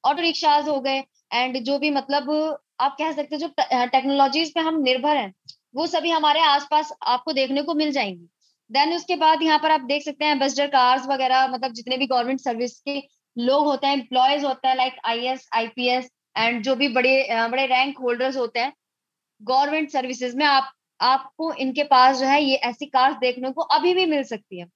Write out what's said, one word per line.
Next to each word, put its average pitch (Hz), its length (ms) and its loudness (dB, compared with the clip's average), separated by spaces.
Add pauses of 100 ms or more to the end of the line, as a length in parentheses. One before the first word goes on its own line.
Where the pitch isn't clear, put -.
ऑटो 285 160 0
रिक्शाज 294 460 2
हो 285 140 -2
गए, 269 220 -2 (320)
and 254 240 -2
जो 269 200 -2
भी, 302 100 0
मतलब, 285 680 -2 (220)
आप 269 180 0
कह 311 140 -4
सकते 294 240 -6
हो 294 40 -8
जो 330 80 -6
ट-, - 120 -6
अ, 254 260 0
technologies 269 680 0
पे 339 60 0
हम 320 220 0
निर्भर 262 360 2
हैं, 202 160 -4 (420)
वो 311 120 -2
सभी 330 220 -2
हमारे 311 300 2
आसपास 302 540 2 (100)
आपको 247 300 -2
देखने 269 280 -2
को 311 120 -4
मिल 302 180 0
जाएंगी। 190 360 -6 (480)
Then 302 200 2
उसके 349 200 -2
बाद 311 260 4
यहाँ 311 180 4
पर 311 120 2
आप 311 100 2
देख 277 220 -4
सकते 294 220 -6
हैं 294 140 2
बजर 277 280 0
cars 262 380 4
वगैरह, 262 420 2
मतलब, 254 260 -6
जितने 240 240 -6
भी 254 100 -2
government 254 320 0
service 240 400 -6
के 277 240 -8 (340)
लोग 262 280 2
होते 277 220 0
हैं, 277 60 2
employees 262 500 0
होते 262 240 -2
हैं, 262 80 2
like 254 300 -2
आईएएस, 247 480 -4
आईपीएस, 247 560 -2 (300)
and 233 220 0
जो 254 140 0
भी 277 120 0
बड़े, 262 360 2
अ, 226 240 -2
बड़े 254 180 -2
rank 262 320 0
holders 254 400 -2
होते 240 220 -4
हैं 262 140 -4 (680)
government 285 480 0
services 254 460 -4
में, 285 100 0
आप, 277 260 2 (300)
आपको 262 520 0
इनके 269 300 -2
पास 262 360 6
जो 262 60 0
है 285 180 4
ये 269 120 2
ऐसी 247 300 -6
cars 269 300 2
देखने 247 360 -4
को 294 100 -6
अभी 320 320 2
भी 370 120 2
मिल 302 180 0
सकती 208 360 -10
है। 175 160 -16